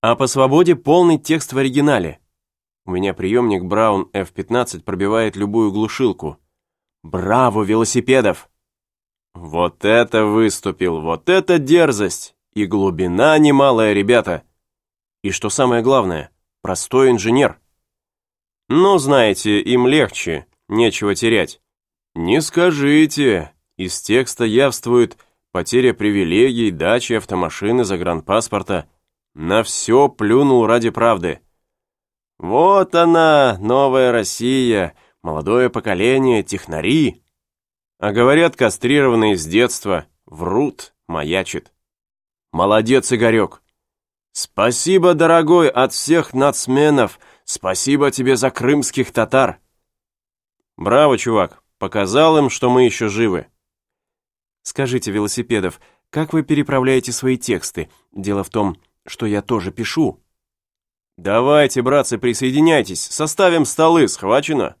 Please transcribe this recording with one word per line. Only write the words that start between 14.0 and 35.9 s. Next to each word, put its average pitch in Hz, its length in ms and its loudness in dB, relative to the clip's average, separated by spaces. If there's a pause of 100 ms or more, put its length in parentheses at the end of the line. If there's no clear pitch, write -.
И 98 100 -4
что - 180 -6
самое 123 320 0
главное, 101 480 0 (320)
простой 127 480 0
инженер. 117 500 0 (1080)
Ну, 185 300 4
знаете, 110 640 2
им 123 280 0
легче, 107 580 -2 (220)
нечего 104 480 -2
терять. 110 440 -2 (540)
Не 90 260 0
скажите... 147 1120 0 (240)
Из 92 240 -8
текста 123 440 -2
явствует 120 720 0 (320)
потеря 120 420 0
привилегий, 104 800 0
дачи, 98 440 -2
автомашины, 101 680 -4
загранпаспорта. 92 1040 -4 (460)
На 90 280 -2
всё 131 460 0
плюнул 120 580 2
ради 113 240 0
правды. 104 500 -2 (1000)
Вот 170 580 2
она, 160 640 4
новая 127 500 2
Россия, 117 840 -2 (260)
молодое 87 480 0
поколение, 117 720 0